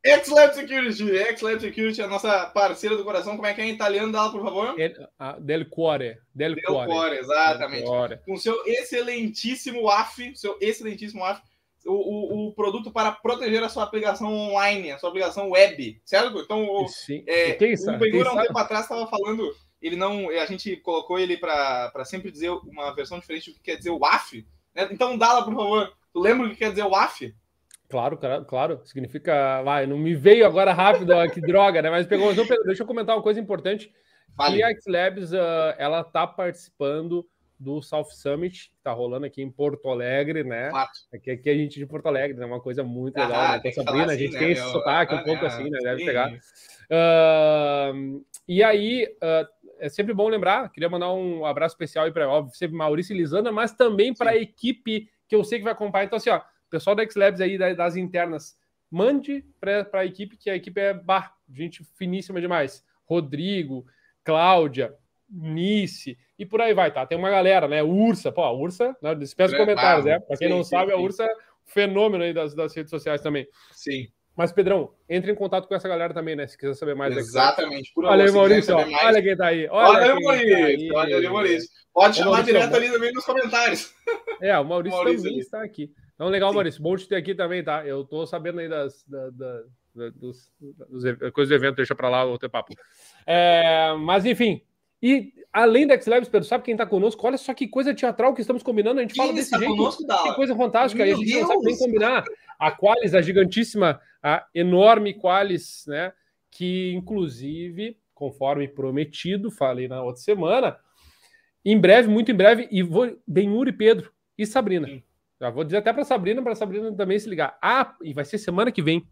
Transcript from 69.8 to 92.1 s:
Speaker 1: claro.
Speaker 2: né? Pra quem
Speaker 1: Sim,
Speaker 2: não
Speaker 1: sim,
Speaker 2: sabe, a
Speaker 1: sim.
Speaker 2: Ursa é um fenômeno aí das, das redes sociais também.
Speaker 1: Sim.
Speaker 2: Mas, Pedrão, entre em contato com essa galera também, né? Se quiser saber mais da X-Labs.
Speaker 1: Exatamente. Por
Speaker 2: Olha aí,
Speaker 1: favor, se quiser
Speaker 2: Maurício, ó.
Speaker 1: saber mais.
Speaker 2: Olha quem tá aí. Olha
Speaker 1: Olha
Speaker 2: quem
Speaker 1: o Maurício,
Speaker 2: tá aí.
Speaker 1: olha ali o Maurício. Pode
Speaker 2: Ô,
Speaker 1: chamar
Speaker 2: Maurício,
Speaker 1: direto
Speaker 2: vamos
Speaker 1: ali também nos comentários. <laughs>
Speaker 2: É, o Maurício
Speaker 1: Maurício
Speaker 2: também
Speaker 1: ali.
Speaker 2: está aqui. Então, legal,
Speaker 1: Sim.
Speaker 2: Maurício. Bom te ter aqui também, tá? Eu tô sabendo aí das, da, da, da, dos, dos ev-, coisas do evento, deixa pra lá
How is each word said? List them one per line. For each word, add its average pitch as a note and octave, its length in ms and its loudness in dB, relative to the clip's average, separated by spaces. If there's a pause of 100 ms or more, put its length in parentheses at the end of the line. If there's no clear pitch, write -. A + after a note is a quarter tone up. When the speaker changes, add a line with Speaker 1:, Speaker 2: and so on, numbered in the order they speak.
Speaker 1:
claro. D#3 160 2
Speaker 2:
né? - 80 -12
Pra C#3 100 -4
quem E3+ 120 0
Speaker 1:
Sim, F3+ 40 2
Speaker 2:
não F3+ 100 0
Speaker 1:
sim, F3 80 -8
Speaker 2:
sabe, F#3 200 0
a F#3+ 60 0
Speaker 1:
sim. F3+ 40 0
Speaker 2:
Ursa G3 220 -4
é A3 40 -2
um A3 100 -4 (280)
fenômeno G3+ 600 0
aí E3+ 80 -4
das, D#3 200 -4
das D#3 220 -6
redes D#3 140 -10
sociais D3+ 320 -6
também. D3 260 -4 (240)
Speaker 1:
Sim. C3+ 380 -10 (260)
Speaker 2:
Mas, E3+ 160 -2
Pedrão, F#3 420 2 (160)
entre F#3 220 -2
em G#3 40 0
contato F#3+ 340 -4
com G3 60 -4
essa F#3 120 -6
galera E3+ 260 -4
também, D#3+ 220 -6
né? C#3+ 120 -8
Se - 100 -20
quiser C#3 160 -6
saber C#3+ 220 -6
mais C3+ 200 -4
da C#3 60 -2
X-Labs. B2+ 280 2
Speaker 1:
Exatamente. - 440 -6
Por E4 120 -2
Speaker 2:
Olha G3 200 8
aí, G3 40 8
Speaker 1:
favor, G3 200 6
se G#3 60 10
quiser F#3+ 180 2
Speaker 2:
Maurício, - 20 4
ó. D#3+ 40 6
Speaker 1:
saber D#3 120 0
mais. D3 160 2
Speaker 2:
Olha G#3+ 160 6
quem F#3+ 140 0
tá F3+ 100 0
aí. E3 220 0
Olha G3 200 8
Speaker 1:
Olha A3+ 120 8
Speaker 2:
quem B3 100 8
Speaker 1:
o C4+ 140 2
Maurício, B3+ 260 2
Speaker 2:
tá F3 160 6
aí. D3+ 260 0
Speaker 1:
olha D#3 240 0
ali F3 100 2
o F#3 60 -4
Maurício. F#3+ 360 0 (240)
Pode G3+ 180 8
Speaker 2:
Ô, - 40 -2
Speaker 1:
chamar - 160 2
Speaker 2:
Maurício, A3+ 220 4
Speaker 1:
direto F3+ 180 6
Speaker 2:
vamos A#3 140 4
Speaker 1:
ali B3 80 0
também A#3 200 0
nos B3+ 120 -6
comentários. A#3+ 680 0 (140)
<laughs> A4+ 340 -8
Speaker 2:
É, F#3+ 160 2
o C#3+ 80 0
Maurício F3 320 -4
Speaker 1:
Maurício F3 220 0
Speaker 2:
também - 140 -6
Speaker 1:
ali. B2+ 80 -6
Speaker 2:
está G#3+ 220 -10
aqui. D#3 300 -14 (220)
Então, D#3+ 120 -6
legal, G3 220 0
Speaker 1:
Sim. G#3 60 -2
Speaker 2:
Maurício. D#3+ 260 -2
Bom E3+ 160 -2
te F#3 100 -12
ter G3+ 80 -4
aqui F3+ 200 -4
também, F3 280 -4
tá? D3+ 220 -4
Eu C#3 180 -6
tô D#3 220 -8
sabendo E3+ 340 -8
aí E3 80 -10
das, D3 400 -8
da, C3+ 220 -12
da, B2+ 320 -14 (320)
da, A#2 160 -12
dos, B2 420 -18 (380)
dos B2+ 160 -10
ev-, B2 260 -4
coisas C#3 180 0
do D3 140 4
evento, C3+ 120 0
deixa C3+ 180 -2
pra B2+ 160 -2
lá B2+ 160 2